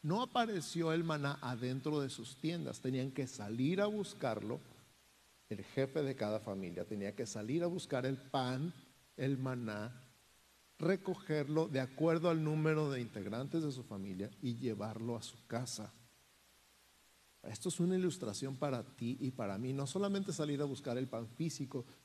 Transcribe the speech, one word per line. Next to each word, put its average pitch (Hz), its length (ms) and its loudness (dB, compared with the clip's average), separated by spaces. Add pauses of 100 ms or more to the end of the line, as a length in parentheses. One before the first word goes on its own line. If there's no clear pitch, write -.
No 180 200 2
apareció 202 680 2
el 165 120 2
maná 143 380 0
adentro 127 580 0
de 135 100 0
sus - 260 -10
tiendas. 156 440 -2
Tenían 131 320 0
que 135 140 0
salir 123 540 2
a 208 60 6
buscarlo. 135 760 0 (880)
El 110 140 -4
jefe 135 400 0
de 135 140 0
cada 107 240 0
familia 92 460 -4
tenía 101 280 -2
que 120 120 -2
salir 117 360 -2
a 170 40 2
buscar 165 400 0
el 131 100 2
pan, 131 560 0 (440)
el 139 200 2
maná, 123 560 -2 (880)
recogerlo 160 880 2
de 131 120 2
acuerdo 160 500 4
al 160 120 4
número 156 480 4
de 127 100 0
integrantes 117 640 -2
de 147 100 0
su 127 100 -6
familia 98 480 -4 (100)
y 120 160 0
llevarlo 113 600 -2
a 110 60 -6
su - 240 -14
casa. 117 460 -4 (1500)
Esto - 280 -4
es - 100 -2
una 180 160 4
ilustración 139 600 0
para 127 260 0 (140)
ti 117 240 -2
y 131 100 0
para 101 260 -2
mí. 127 160 -2
No 139 140 -2
solamente 196 460 0
salir 147 280 0
a 147 60 2
buscar 127 320 -2
el 131 100 0
pan 117 180 -4
físico, 135 580 -4 (200)